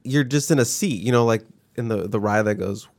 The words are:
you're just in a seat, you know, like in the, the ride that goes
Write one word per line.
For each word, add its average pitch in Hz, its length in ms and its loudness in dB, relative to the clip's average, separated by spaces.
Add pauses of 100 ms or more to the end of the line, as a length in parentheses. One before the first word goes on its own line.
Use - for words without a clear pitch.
you're 139 200 0
just 139 280 -2
in 143 80 6
a 117 60 4
seat, 127 360 -4
you 123 100 -2
know, 120 140 4
like 110 180 2 (320)
in 117 120 -6
the, 101 200 -2
the 107 120 -2
ride 104 240 0
that 107 120 0
goes 101 320 -8 (120)